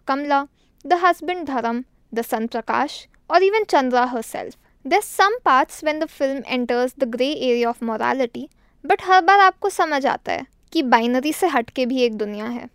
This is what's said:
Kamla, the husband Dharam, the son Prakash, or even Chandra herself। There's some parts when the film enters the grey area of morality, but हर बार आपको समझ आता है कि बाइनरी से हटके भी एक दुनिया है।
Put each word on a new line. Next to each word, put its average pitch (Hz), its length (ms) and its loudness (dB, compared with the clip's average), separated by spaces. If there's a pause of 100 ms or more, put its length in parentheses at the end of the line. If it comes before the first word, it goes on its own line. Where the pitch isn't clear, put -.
Kamla, 285 400 0 (360)
the 330 140 0
husband 349 500 0
Dharam, 240 360 -4 (300)
the 233 100 -4
son 226 240 -4
Prakash, 233 600 -4 (220)
or 339 120 4
even 403 240 2
Chandra 254 420 2
herself। 220 500 -10 (280)
There's 349 200 0
some 415 360 0
parts 285 400 0
when 311 180 -2
the 311 80 -4
film 269 380 -4
enters 247 480 -2
the 269 140 -2
grey 254 320 -2
area 240 300 2
of 233 120 -6
morality, 240 680 -2 (360)
but 359 180 0
हर 370 180 6
बार 392 180 6
आपको 381 300 4
समझ 302 360 0
आता - 260 -2
है 87 140 -6 (280)
कि 330 100 2
बाइनरी 247 500 2
से 381 140 0
हटके 262 380 -2
भी 254 160 -2
एक 233 140 0
दुनिया 208 300 -6
है। 240 300 -10